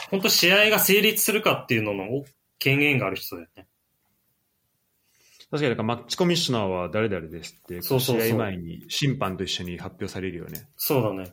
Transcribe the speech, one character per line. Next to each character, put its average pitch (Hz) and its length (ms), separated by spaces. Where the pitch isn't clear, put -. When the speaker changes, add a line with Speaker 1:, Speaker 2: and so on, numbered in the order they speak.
Speaker 1:
本 190 120
当 220 80
試 - 240
合 214 160
が 214 100
成 202 220
立 - 200
す - 100
る 202 100
か 147 120
っ - 120
て - 80
い 113 60
う - 20
の 104 120
の、 107 300
権 139 180
限 143 200
が 101 80
あ - 20
る 92 60
人 - 200
だ 87 60
よ 82 60
ね。 - 100
Speaker 2:
確 151 140
か - 0
に、 143 60
な 117 40
ん - 40
か、 113 60
マ 117 120
ッ - 100
チ - 100
コ 185 100
ミ 175 100
ッ - 20
シ 165 140
ョ - 20
ナ 113 60
ー - 20
は 90 280
誰 107 200
々 85 180
で 80 160
す - 160
っ - 60
て、 87 160
Speaker 1:
そ 135 140
う 127 40
そ 127 160
う 113 40
そ 113 40
う。 113 40
Speaker 2:
試 113 60
合 113 40
前 101 200
に 85 300
審 139 300
判 95 180
と 92 80
一 90 80
緒 - 120
に 87 160
発 92 200
表 101 80
さ 92 140
れ 95 100
る 85 60
よ 82 80
ね。 78 320
Speaker 1:
そ 143 220
う 117 40
だ 104 80
ね。 92 220